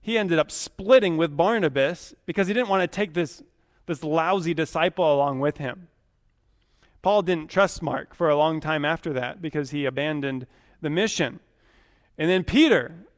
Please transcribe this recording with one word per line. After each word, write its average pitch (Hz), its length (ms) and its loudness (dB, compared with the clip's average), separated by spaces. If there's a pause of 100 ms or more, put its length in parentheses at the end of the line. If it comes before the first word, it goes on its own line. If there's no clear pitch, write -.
he 226 180 -2
ended 190 200 2
up 220 120 2
splitting 202 640 2
with 156 200 0
Barnabas 165 760 0 (120)
because 180 220 -2
he 208 60 -2
didn't 240 140 0
want 190 140 2
to 175 140 -4
take 196 180 -4
this, 165 280 -4 (440)
this 160 180 -6
lousy 165 500 0
disciple 160 580 0
along 139 280 0
with 147 180 -2
him. 156 300 -10 (1120)
Paul 202 200 2
didn't 165 280 -4
trust 190 320 0
Mark 139 320 -6
for 170 140 0
a 147 80 4
long 156 240 2
time 151 240 -4
after 156 280 -4
that 127 280 -6
because 147 300 -6
he 147 140 -4
abandoned 139 600 -4 (340)
the 156 100 -4
mission. 165 500 -2 (760)
And 156 100 0
then 185 160 2
Peter 180 500 2 (240)